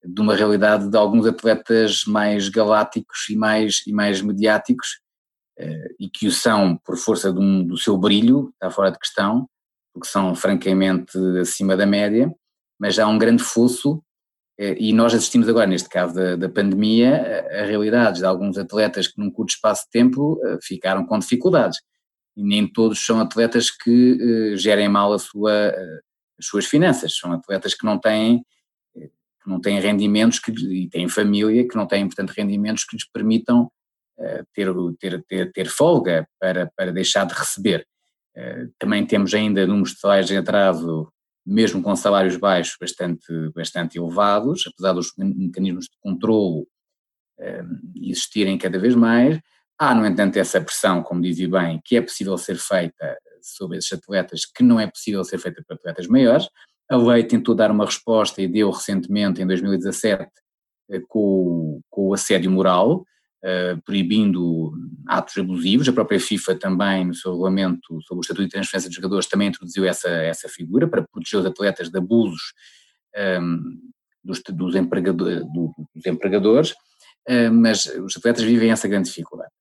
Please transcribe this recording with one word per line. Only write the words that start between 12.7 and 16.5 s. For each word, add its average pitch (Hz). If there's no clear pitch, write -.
mas 98
há 107
um 107
grande 117
fosso, 127
eh, 101
e 110
nós 113
assistimos 117
agora, 113
neste 92
caso 90
da, 92
da 90
pandemia, 107